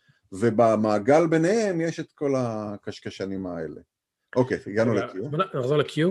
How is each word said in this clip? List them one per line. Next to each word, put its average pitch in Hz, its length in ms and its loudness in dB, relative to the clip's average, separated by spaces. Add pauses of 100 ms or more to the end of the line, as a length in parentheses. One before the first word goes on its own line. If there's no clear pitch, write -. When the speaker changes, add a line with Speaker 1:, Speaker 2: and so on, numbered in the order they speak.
(320)
Speaker 1:
ובמעגל 110 920 4
ביניהם 170 540 0
יש 165 200 -4
את - 120 -12
כל 139 240 -2
הקשקשנים 104 1080 -6
האלה. 82 340 -8 (560)
אוקיי, 113 300 2
הגענו 110 260 0
Speaker 2:
רגע, 95 140 0
Speaker 1:
ל-Q. 98 220 -8
Speaker 2:
בוא 147 100 -6
נ-, 185 200 -2
נחזור 131 180 0
ל-Q? 143 180 0 (160)